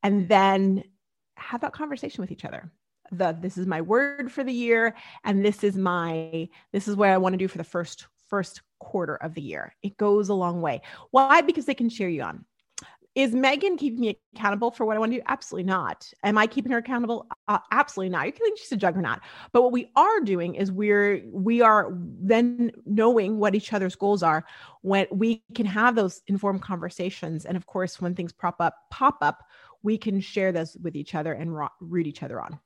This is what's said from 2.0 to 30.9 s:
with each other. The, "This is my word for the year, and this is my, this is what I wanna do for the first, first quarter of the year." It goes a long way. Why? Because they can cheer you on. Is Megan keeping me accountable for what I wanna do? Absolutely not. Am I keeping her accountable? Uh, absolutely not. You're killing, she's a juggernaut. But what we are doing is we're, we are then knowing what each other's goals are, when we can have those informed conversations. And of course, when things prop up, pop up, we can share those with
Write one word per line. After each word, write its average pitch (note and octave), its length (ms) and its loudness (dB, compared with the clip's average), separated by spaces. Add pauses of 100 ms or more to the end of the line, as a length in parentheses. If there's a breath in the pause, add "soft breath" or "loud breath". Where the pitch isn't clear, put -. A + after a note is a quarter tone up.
with - 100 -6
each - 140 -14
other. - 260 -12 (420)
The, F3 280 0
"This F#3 160 -8
is F#3 100 -4
my E3+ 140 -2
word C4+ 520 0
for C#4+ 100 -6
the C4 100 -4
year, A#3 440 2 (280 loud breath)
and G3 200 2
this G#3 180 2
is G3+ 140 0
my, E3 720 -2 (240 soft breath)
this G3+ 160 -4
is G#3 80 -4
what G3+ 140 4
I F#3+ 80 6
wanna F#3 180 0
do F#3+ 120 -2
for F3+ 100 -10
the E3 60 -8
first, - 420 -10 (220)
first - 320 -4 (180)
quarter E3 380 -6
of D#3+ 180 -10
the D#3+ 80 -12
year." D#2 400 -12
It G3+ 140 -8
goes G#3 320 2
a G#3 60 0
long F3 260 -2
way. D3 220 -4 (280 loud breath)
Why? C4+ 300 6
Because D#4 260 0
they C#4 80 0
can A#3 140 0
cheer G3+ 200 -4
you D#3+ 140 -4
on. D#2+ 220 -10 (720 loud breath)
Is C4 180 2
Megan C#4+ 460 2
keeping B3+ 220 -4
me A3 180 -2 (160)
accountable G#3+ 360 0
for A#3 140 -4
what G#3+ 100 0
I G#3+ 40 0
wanna A3 160 0
do? B3 120 -6
Absolutely - 380 -4
not. F3+ 480 -4 (100)
Am G#3 140 2
I G#3+ 100 4
keeping B3 260 -4
her C#4 60 0
accountable? A#3 480 -4 (220)
Uh, G#3 120 0 (100)
absolutely G#3 400 0
not. E3 140 -2
You're A#3 80 -6
killing, A4 240 0
she's - 160 -10
a B3 40 -2
juggernaut. F3 440 0 (320 loud breath)
But A#3+ 100 6
what B3 100 4
we B3 240 -2
are G4 240 6
doing F3+ 340 -2
is G3 160 -2
we're, G3+ 520 2 (100)
we A3+ 300 2
are G#3+ 320 6
then A3+ 800 0 (120)
knowing G#3+ 540 2
what G3+ 160 2
each G#3+ 180 -2
other's F#3+ 240 -2
goals G3 260 0
are, D#3+ 220 2 (380 loud breath)
when G3 280 2
we A3 320 0 (120)
can A#3 100 -2
have G#3+ 300 2
those G3 320 0
informed G3 340 -2
conversations. F3 840 -8
And F#3 100 -6
of F3 80 -8
course, - 380 -6
when F3+ 120 -4
things F3 200 -8
prop - 260 -6
up, E3+ 160 0 (140)
pop C#4 320 0
up, - 220 -2 (380 loud breath)
we G#3+ 140 0
can G3+ 240 -2
share F#3+ 320 -2
those E3 300 -4
with E3+ 120 -6